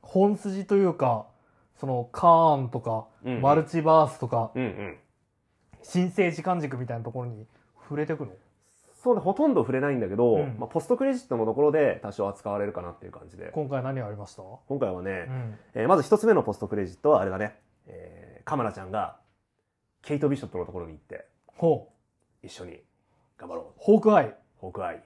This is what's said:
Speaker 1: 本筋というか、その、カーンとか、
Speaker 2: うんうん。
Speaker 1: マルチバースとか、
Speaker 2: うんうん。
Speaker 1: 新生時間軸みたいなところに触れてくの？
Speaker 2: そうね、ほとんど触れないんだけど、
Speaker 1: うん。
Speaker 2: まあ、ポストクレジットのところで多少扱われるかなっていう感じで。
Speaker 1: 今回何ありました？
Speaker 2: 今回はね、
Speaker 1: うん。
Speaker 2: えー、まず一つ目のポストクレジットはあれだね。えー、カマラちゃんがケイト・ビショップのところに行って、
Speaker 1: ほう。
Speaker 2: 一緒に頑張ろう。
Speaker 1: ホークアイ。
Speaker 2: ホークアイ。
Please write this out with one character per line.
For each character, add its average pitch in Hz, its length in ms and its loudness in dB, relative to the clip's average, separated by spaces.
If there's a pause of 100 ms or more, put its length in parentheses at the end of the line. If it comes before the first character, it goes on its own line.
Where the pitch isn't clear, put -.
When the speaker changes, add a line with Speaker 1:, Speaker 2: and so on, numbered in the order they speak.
Speaker 1:
本 202 340 2
筋 190 320 -10
と 202 80 2
い 196 80 4
う 175 100 2
か、 120 340 -2 (500)
そ 139 100 -8
の、 123 240 -4
カ - 160 2
ー 165 360 8
ン 120 60 -6
と 120 120 -8
か、 110 260 -6 (160)
Speaker 2:
う 123 80 -6
ん 123 40 -4
う 113 40 -4
ん。 - 20 -2
Speaker 1:
マ 143 140 6
ル 160 80 2
チ 165 180 -4
バ 156 240 6
ー 127 60 -6
ス - 80 -18
と 123 80 -6
か、 113 280 -2
Speaker 2:
う 127 40 -4
ん 131 40 -2
う - 20 -2
ん。 95 320 -8 (840)
Speaker 1:
新 180 300 -2
生 180 200 2
時 156 120 -10
間 180 160 -2
軸 131 180 -6
み 123 80 -6
た 117 100 -8
い - 20 -8
な 113 80 -10
と 113 80 -10
こ 127 80 -8
ろ 123 60 -8
に 110 200 -14 (340)
触 - 140 -10
れ 151 100 -2
て 156 120 -4
く 143 80 -8
の？ 95 80 -16 (680)
Speaker 2:
そ 247 80 4
う 233 40 6
ね、 202 60 -2
ほ 180 120 0
と 294 160 2
ん 262 40 2
ど 185 100 4
触 135 100 -2
れ 131 80 0
な 143 100 0
い 135 40 0
ん 123 40 -2
だ 101 80 -2
け 98 80 -4
ど、 117 200 6
Speaker 1:
う 95 80 2
ん。 131 140 -6
Speaker 2:
ま 123 80 -6
あ、 - 40 -14
ポ 165 100 -2
ス 160 80 -10
ト 247 80 2
ク 254 80 -2
レ 269 100 2
ジ 247 120 -6
ッ - 20 -20
ト 127 80 -4
の 113 80 0
と 110 100 0
こ 143 100 2
ろ 147 100 6
で 131 300 2
多 101 100 -10
少 101 160 -2
扱 101 220 -8
わ 104 60 -4
れ 101 80 -2
る 104 60 -6
か - 100 -8
な 87 100 -12
っ - 60 -16
て - 80 -20
い 95 40 -16
う - 20 -20
感 - 160 -20
じ 87 80 -20
で。 - 180 -14
Speaker 1:
今 151 140 -4
回 131 160 -4
何 135 160 -6
あ 107 100 -8
り 104 60 -10
ま 101 100 -14
し - 80 -20
た？ 98 100 -18 (260)
Speaker 2:
今 139 100 -4
回 101 140 0
は 90 80 -8
ね、 92 260 -6
Speaker 1:
う 131 40 -10
ん。 120 280 -10 (140)
Speaker 2:
え 113 120 -2
ー、 - 40 0
ま 185 80 6
ず 139 60 2
一 214 140 2
つ - 80 -2
目 220 80 6
の 156 80 4
ポ 110 120 -2
ス - 60 -10
ト 101 100 -8
ク 104 80 -2
レ 98 80 -2
ジ 87 100 -12
ッ - 60 -20
ト 147 100 4
は 127 80 6
あ 95 60 0
れ 95 40 -2
だ 92 80 -6
ね。 107 220 -6 (280)
え 85 520 -20
ー、 - 60 -20
カ 156 100 -4
マ 127 80 0
ラ 107 80 -2
ち - 80 -14
ゃ 95 60 -14
ん 92 60 -12
が 98 260 -6 (840)
ケ 147 120 -6
イ 143 60 -4
ト・ 147 80 2
ビ 139 80 -2
シ 139 60 -10
ョ - 40 -12
ッ - 20 -12
プ - 80 -10
の 87 80 -6
と - 60 -18
こ 92 80 -10
ろ 85 60 -10
に 80 80 -16
行 - 20 -18
っ 73 60 -20
て、 - 240 -18 (220)
Speaker 1:
ほ - 420 -2 (520)
う。 - 60 -20
Speaker 2:
一 - 60 -18
緒 - 100 -18
に 85 180 -18 (560)
頑 - 120 -20
張 - 60 -10
ろ - 60 -10
う。 - 40 -16 (100)
Speaker 1:
ホ 214 220 6
ー - 20 6
ク 214 160 6
ア 160 60 8
イ。 110 120 -4 (220)
Speaker 2:
ホ 92 140 -14
ー - 20 -16
ク 92 140 -8
ア 85 80 -8
イ。 - 120 -16